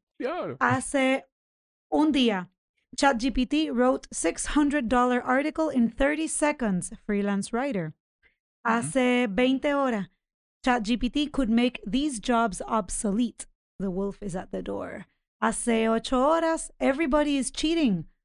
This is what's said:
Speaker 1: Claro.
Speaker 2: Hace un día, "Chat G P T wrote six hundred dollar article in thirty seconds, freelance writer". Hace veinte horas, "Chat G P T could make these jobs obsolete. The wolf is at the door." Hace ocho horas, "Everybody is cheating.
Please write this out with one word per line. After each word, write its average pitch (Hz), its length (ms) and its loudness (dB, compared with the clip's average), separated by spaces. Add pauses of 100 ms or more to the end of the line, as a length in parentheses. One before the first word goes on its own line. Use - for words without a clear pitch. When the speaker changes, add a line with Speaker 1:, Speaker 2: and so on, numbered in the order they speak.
(200)
Speaker 1:
Claro. 294 400 -4
Speaker 2:
Hace 262 680 0 (680)
un 302 200 4
día, 220 380 2 (460)
"Chat 277 220 2
G 247 160 0
P 254 140 0
T 294 240 0
wrote 254 400 2
six - 440 -4
hundred 285 320 2
dollar 247 380 2
article 285 500 0
in 233 160 4
thirty 294 360 0
seconds, 247 640 -2 (120)
freelance 202 480 -2
writer". 233 420 -4 (720)
Hace 247 640 2
veinte 262 460 2
horas, 240 340 -2 (560)
"Chat 247 180 2
G 220 140 0
P 240 140 -2
T 285 160 0
could 269 220 0
make 240 360 2
these 254 340 -2
jobs 233 480 0
obsolete. 220 800 -2 (340)
The 190 100 -4
wolf 196 340 -4
is 180 120 -6
at 180 140 -8
the 190 140 -8
door." 196 420 -8 (340)
Hace 226 480 0
ocho 226 300 0
horas, 320 600 2
"Everybody 285 580 2
is 262 140 -2
cheating. 302 540 0 (180)